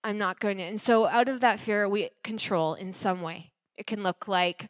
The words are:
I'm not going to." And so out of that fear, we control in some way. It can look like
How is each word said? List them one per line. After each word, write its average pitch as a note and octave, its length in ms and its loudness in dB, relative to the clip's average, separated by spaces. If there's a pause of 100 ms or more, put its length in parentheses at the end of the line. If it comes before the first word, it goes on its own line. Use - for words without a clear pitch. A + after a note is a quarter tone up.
I'm G#3+ 140 -4
not F#3+ 240 -2
going G3+ 160 -2
to." F#3 60 -6
And G3+ 180 -6
so A3+ 260 4
out A#3+ 220 4
of C4 100 -4
that A#3 220 4
fear, G#3 260 0
we G3+ 220 0 (160)
control F3+ 480 0
in F#3 180 -10
some F#3 300 -2
way. E3 320 -10 (240)
It A#3 100 -12
can G#3 160 -6
look F#3 240 -2
like F3+ 420 2